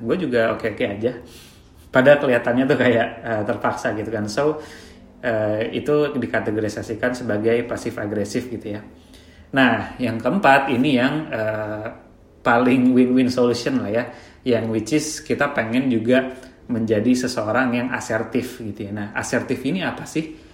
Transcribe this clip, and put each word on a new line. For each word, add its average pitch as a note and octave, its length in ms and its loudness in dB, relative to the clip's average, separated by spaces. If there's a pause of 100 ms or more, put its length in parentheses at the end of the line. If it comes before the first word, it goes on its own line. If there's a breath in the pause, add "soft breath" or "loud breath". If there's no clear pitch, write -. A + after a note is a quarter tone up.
"Gue A#2+ 200 -2
juga A#2+ 320 2
oke-oke A2 320 -4
aja." G#2 280 -2 (760 loud breath)
Padahal C#3 320 8
kelihatannya B2+ 480 2
tuh D3 80 6
kayak, A#2 320 4 (160)
eh, A2 240 -2
terpaksa A2+ 480 -2
gitu G#2+ 160 -6
kan. G#2+ 160 -2
So, D3 320 0 (640 loud breath)
eh, G#2+ 480 0
itu D3 400 0
dikategorisasikan A2 1040 -2
sebagai A2+ 480 0
pasif A2+ 320 -6
agresif G#2 560 -4
gitu G#2 240 -8
ya. - 80 -12 (720 loud breath)
Nah, A#2 400 2
yang A2+ 240 -4
keempat C#3 480 4
ini C3 320 2
yang, D3 320 0
eh, G#2+ 560 -4 (560)
paling B2+ 480 4
win-win B2+ 400 4
solution B2 480 2
lah G2+ 80 -6
ya, A#2 160 0 (400 loud breath)
yang A2+ 240 0
which A2 240 -2
is - 320 -2
kita C3+ 320 -2
pengen A#2+ 320 0
juga B2 480 2 (340 loud breath)
menjadi A2+ 560 2
seseorang A#2 480 0
yang B2 160 -2
asertif A2+ 720 -4
gitu G#2 240 -10
ya. G2+ 80 -8
Nah, G#2 160 -8
asertif B2 560 -4
ini F3+ 160 -2
apa D3+ 240 -6
sih - 320 -6 (160 loud breath)